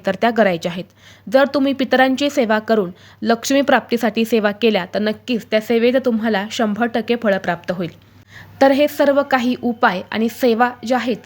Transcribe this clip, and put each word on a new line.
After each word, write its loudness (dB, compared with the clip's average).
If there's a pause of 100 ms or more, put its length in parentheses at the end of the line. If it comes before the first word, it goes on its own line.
तर -2
त्या 0
करायच्या 0
आहेत. -10 (500)
जर 4
तुम्ही 0
पितरांची 0
सेवा 0
करून 0 (300)
लक्ष्मी 0
प्राप्तीसाठी 0
सेवा 0
केल्या, 0
तर -2
नक्कीच -4
त्या 2
सेवेचं 2
तुम्हाला 0
शंभर -2
टक्के -2
फळ 2
प्राप्त -6
होईल. -10 (540)
तर 8
हे 4
सर्व 2 (100)
काही 0
उपाय 0 (100)
आणि -2
सेवा 0 (160)
ज्या 0
आहेत, -4 (100)